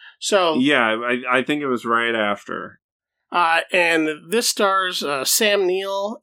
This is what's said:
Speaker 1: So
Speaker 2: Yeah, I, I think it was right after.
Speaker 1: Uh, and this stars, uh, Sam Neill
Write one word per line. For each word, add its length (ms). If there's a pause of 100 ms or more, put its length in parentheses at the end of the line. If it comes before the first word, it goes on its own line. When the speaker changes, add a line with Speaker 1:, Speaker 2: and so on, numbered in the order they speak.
(180)
Speaker 1:
So 380
Speaker 2:
Yeah, 440
I, 380
I 60
think 180
it 60
was 160
right 320
after. 640 (500)
Speaker 1:
Uh, 300 (120)
and 360 (200)
this 200
stars, 560
uh, 200
Sam 440
Neill 540